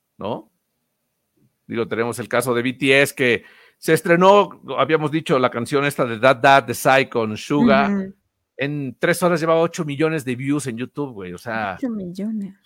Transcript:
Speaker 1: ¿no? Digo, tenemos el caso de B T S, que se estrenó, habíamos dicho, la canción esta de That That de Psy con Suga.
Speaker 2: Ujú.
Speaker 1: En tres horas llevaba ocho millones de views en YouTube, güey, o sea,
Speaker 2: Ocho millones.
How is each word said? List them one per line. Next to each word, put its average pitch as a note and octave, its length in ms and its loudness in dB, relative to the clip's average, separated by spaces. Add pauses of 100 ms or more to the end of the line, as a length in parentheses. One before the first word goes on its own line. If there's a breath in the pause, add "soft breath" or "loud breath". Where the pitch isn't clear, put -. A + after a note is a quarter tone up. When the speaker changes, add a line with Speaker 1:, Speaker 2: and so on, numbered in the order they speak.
(180)
Speaker 1:
¿no? A#2+ 340 -10 (1120)
Digo, A2 220 -4
tenemos A2+ 320 -4
el G#2+ 80 -10
caso A#2+ 260 -2
de A#2+ 80 0
B B2+ 120 -4
T C3+ 280 2
S, C#3 140 0
que B2 280 0 (340 soft breath)
se - 160 0
estrenó, F3+ 680 4 (160)
habíamos D3+ 340 0
dicho, D#3 280 0
la B2 100 2
canción C3+ 360 -2
esta C#3+ 200 -2
de A#2 140 -6
That B2 220 4
That C#3 220 6
de A#2+ 100 -6
Psy C3+ 360 2
con A2 280 -2
Suga. C#3 520 2
Speaker 2:
Ujú. G3 240 -6 (440)
Speaker 1:
En C#3+ 420 -6
tres E3 220 0
horas F3 180 2
llevaba E3 220 2
ocho E3 240 -4
millones D3+ 400 -4
de B2+ 100 -4
views C3+ 320 -4
en A2+ 100 -8
YouTube, C3 360 -8
güey, F#2 200 -12
o F2+ 40 -12
sea, A2+ 400 -6
Speaker 2:
Ocho C4 120 -8
millones. G3 680 -8 (100)